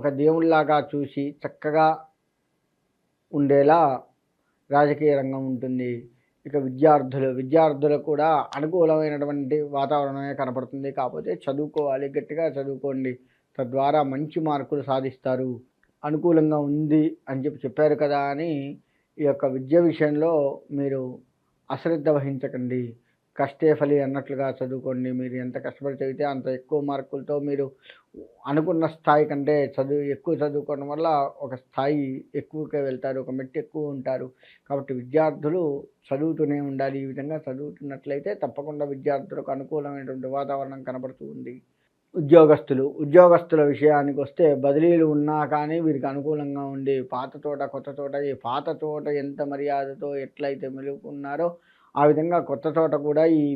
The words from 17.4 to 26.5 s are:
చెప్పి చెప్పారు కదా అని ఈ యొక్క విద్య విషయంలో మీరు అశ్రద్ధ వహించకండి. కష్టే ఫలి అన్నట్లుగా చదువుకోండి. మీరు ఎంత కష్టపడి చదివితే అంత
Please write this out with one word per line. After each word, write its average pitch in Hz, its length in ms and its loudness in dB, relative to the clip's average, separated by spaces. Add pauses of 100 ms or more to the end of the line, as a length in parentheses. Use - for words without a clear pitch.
చెప్పి 147 220 -6
చెప్పారు 147 380 2
కదా 143 160 0 (140)
అని 160 180 -4 (680)
ఈ 151 120 0
యొక్క 139 160 0 (100)
విద్య 131 220 4 (120)
విషయంలో 156 440 2 (460)
మీరు 135 220 -2 (680)
అశ్రద్ధ 151 380 -2 (100)
వహించకండి. 131 640 -4 (540)
కష్టే 151 400 2
ఫలి 147 260 2
అన్నట్లుగా 135 420 -4 (120)
చదువుకోండి. 127 600 -4
మీరు 127 160 -6 (100)
ఎంత 127 200 -8
కష్టపడి 135 360 -8
చదివితే 135 240 -4 (100)
అంత 127 120 -8 (120)